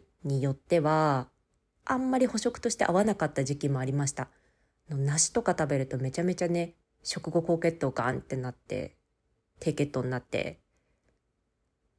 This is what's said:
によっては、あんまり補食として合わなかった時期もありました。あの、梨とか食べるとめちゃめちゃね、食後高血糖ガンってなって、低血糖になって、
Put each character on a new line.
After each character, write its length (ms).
に 200
よ 100
っ 20
て 260
は、 480
あ 120
ん 140
ま 60
り 100
補 120
食 200
と 120
し 60
て 100
合 60
わ 120
な 100
か 120
っ 60
た 120
時 140
期 100
も 100
あ 60
り 80
ま 140
し 60
た。 180
あ 40
の、 40
梨 360
と 80
か 160
食 120
べ 80
る 80
と 120
め 120
ち 100
ゃ 20
め 120
ち 100
ゃ 40
ね、 280
食 280
後 120
高 160
血 200
糖 120
ガ 200
ン 80
っ 40
て 140
な 140
っ 40
て、 420
低 160
血 180
糖 100
に 80
な 80
っ 40
て、 380